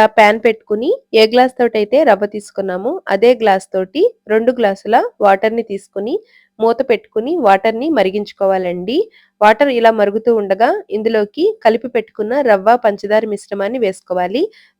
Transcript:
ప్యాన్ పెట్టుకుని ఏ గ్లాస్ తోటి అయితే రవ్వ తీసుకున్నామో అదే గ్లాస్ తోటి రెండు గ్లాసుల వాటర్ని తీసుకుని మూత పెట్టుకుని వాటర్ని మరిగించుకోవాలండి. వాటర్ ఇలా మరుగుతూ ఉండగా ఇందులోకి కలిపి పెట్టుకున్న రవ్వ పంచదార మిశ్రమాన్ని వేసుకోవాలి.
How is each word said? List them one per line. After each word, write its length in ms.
ప్యాన్ 300
పెట్టుకుని 500
ఏ 120
గ్లాస్ 280
తోటి 240
అయితే 260
రవ్వ 220
తీసుకున్నామో 680
అదే 260
గ్లాస్ 340
తోటి 340
రెండు 240
గ్లాసుల 440
వాటర్ని 420
తీసుకుని 520
మూత 220
పెట్టుకుని 560
వాటర్ని 520
మరిగించుకోవాలండి. 1080
వాటర్ 280
ఇలా 220
మరుగుతూ 440
ఉండగా 340
ఇందులోకి 560
కలిపి 280
పెట్టుకున్న 520
రవ్వ 340
పంచదార 500
మిశ్రమాన్ని 540
వేసుకోవాలి. 640